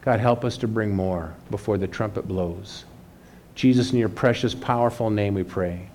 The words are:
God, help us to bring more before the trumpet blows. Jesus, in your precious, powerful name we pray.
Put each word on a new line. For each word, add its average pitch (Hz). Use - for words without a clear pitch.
God, 120
help 120
us 117
to 120
bring 107
more 90
before 104
the 95
trumpet 98
blows. 92
Jesus, 127
in 123
your 113
precious, 120
powerful 120
name 104
we 95
pray. 90